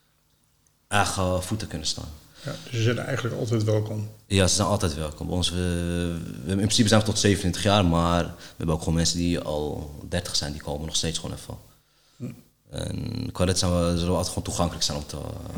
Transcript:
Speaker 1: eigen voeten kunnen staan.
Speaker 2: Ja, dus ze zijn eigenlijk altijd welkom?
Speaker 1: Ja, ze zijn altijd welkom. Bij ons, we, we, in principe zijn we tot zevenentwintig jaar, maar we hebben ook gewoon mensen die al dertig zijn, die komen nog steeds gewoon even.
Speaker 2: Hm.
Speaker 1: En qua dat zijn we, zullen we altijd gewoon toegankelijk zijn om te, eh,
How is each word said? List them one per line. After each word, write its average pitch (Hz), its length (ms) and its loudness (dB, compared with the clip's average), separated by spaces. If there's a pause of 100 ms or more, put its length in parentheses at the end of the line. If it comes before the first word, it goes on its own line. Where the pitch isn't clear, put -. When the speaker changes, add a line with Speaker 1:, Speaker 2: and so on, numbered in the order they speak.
(880)
Speaker 1:
eigen 92 540 2
voeten 107 260 -6
kunnen 78 180 -6
staan. - 220 -4 (360)
Speaker 2:
Ja, - 100 -8 (100)
dus - 80 -16
ze 113 100 -2
zijn 117 160 2
eigenlijk - 380 -4
altijd 113 280 0
welkom? 107 440 0 (180)
Speaker 1:
Ja, 95 200 6
ze - 80 4
zijn 95 140 2
altijd 92 260 2
welkom. 78 320 -6
Bij 85 100 -2
ons, 87 140 0
we, 87 60 -4 (880)
we, 78 60 -2
in 95 60 2
principe 107 320 4
zijn 107 120 8
we 107 60 0
tot 98 120 0
zevenentwintig 95 440 4
jaar, 101 220 6
maar 85 400 4
we 82 80 -8 (240)
hebben 80 180 0
ook 80 80 0
gewoon 80 120 2
mensen 85 240 2
die 87 220 2
al 76 540 -4 (140)
dertig - 280 -4
zijn, 73 160 -2
die 80 100 -12
komen 73 240 -6
nog 80 100 -4
steeds 82 220 -2
gewoon - 180 -8
even. - 200 -12 (600)
Speaker 2:
Hm. - 140 -10 (400)
Speaker 1:
En - 600 -6
qua 92 120 0
dat 90 140 2
zijn 92 120 2
we, 87 160 4
zullen 87 200 2
we 90 40 2
altijd 85 180 2
gewoon - 160 -4
toegankelijk 82 400 0
zijn 73 140 0
om 73 80 -8
te, 78 100 -10
eh, 73 400 -8